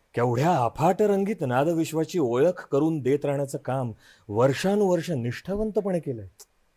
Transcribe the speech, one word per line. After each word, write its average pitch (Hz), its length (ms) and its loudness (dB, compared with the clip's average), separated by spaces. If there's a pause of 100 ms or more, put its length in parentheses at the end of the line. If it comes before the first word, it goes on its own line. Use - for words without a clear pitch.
(140)
केवढ्या 123 420 2
अफाट 143 460 2
रंगीत 202 380 0
नादविश्वाची 156 800 0
ओळख 143 540 2
करून 156 260 2
देत 139 260 0
राहण्याचं 143 340 -4
काम 123 340 -4 (360)
वर्षानुवर्ष 170 840 2
निष्ठावंतपणे 190 880 -4
केलंय. 120 280 -8 (500)